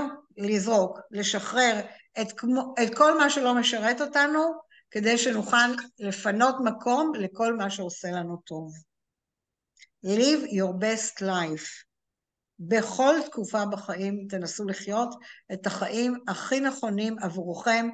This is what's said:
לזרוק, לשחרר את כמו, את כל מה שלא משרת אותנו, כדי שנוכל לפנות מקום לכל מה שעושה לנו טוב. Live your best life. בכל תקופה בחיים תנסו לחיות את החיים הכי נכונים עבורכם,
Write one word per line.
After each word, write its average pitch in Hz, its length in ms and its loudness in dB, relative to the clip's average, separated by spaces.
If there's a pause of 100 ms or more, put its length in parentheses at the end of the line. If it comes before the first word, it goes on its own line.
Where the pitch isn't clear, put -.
(380)
לזרוק, 202 640 2 (120)
לשחרר 214 680 2 (420)
את 214 100 -6
כמו, 254 420 -2 (100)
את 233 120 0
כל 311 220 8
מה 285 120 6
שלא 247 260 2
משרת 240 460 2
אותנו, 294 380 2 (520)
כדי 220 260 2
שנוכל 240 500 2 (320)
לפנות 214 640 2
מקום 247 520 2
לכל 226 420 -2
מה 202 120 -2
שעושה 190 420 -8
לנו 175 260 -4
טוב. 160 360 -12 (1300)
Live 254 460 4
your 185 320 -2
best 220 380 -2
life. 170 680 -4 (680)
בכל 220 560 2 (100)
תקופה 208 400 -4
בחיים 196 640 -6
תנסו 190 360 -6
לחיות 202 500 -4 (380)
את 190 140 -6
החיים 240 600 -2
הכי 262 320 -2
נכונים 226 600 -2
עבורכם, 190 760 0